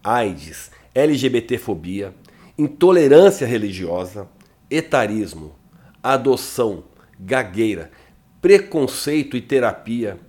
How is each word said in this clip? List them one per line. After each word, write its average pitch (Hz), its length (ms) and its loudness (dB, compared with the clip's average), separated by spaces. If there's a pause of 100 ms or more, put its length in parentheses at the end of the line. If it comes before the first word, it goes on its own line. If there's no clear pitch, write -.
aids, 95 680 -4 (240)
L 147 200 2
G 131 140 0
B 120 140 0
T 117 160 -4
fobia, 95 560 -8 (420)
intolerância 170 880 6
religiosa, 92 800 -6 (440)
etarismo, 104 840 -4 (500)
adoção, 120 800 -2 (360)
gagueira, 98 720 -4 (500)
preconceito 156 960 0
e 113 60 -6
terapia, 113 760 -4 (100)